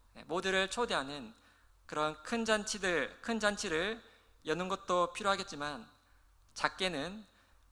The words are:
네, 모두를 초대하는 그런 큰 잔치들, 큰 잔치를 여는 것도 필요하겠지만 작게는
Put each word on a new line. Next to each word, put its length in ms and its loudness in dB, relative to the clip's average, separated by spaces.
네, 120 -18
모두를 460 2
초대하는 640 -2
그런 360 0
큰 220 0
잔치들, 800 2
큰 180 -2
잔치를 600 0
여는 220 0
것도 460 2
필요하겠지만 760 -2
작게는 760 -2